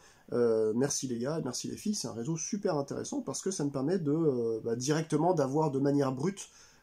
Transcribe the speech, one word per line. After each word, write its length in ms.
euh, 420
merci 320
les 100
gars, 240
merci 260
les 100
filles, 160
c'est 140
un 40
réseau 240
super 400
intéressant 460
parce 180
que 100
ça 140
me 60
permet 280
de, 140
euh, 500
bah, 140
directement 560
d'avoir 380
de 80
manière 340
brute 380